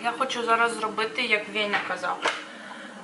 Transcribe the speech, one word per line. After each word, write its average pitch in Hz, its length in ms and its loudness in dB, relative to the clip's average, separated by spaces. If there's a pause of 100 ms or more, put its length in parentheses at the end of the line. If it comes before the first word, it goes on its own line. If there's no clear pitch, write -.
я 233 100 2
хочу 247 300 -2
зараз 226 300 6
зробити, 220 500 -2
як 214 260 2
Веня 202 400 0
казав. 180 440 -2 (720)